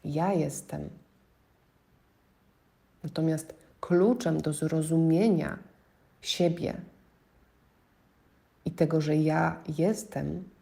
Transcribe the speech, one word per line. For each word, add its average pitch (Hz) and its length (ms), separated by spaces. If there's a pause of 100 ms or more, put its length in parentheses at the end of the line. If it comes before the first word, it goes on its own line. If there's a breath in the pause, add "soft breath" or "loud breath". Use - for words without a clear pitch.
Ja 160 280
jestem. 147 580 (2000)
Natomiast 160 520 (260 soft breath)
kluczem 175 600
do 156 120
zrozumienia 160 1040 (600)
siebie - 540 (1900)
i 165 60
tego, 160 300
że 151 160
ja 156 440 (180)
jestem 170 680 (140)